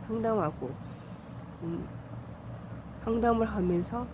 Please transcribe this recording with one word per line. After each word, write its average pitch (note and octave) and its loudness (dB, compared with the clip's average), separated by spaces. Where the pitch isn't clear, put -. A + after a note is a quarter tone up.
상담하고, A3 2
음, E3+ -2
상담을 A3+ 6
하면서 G#3 2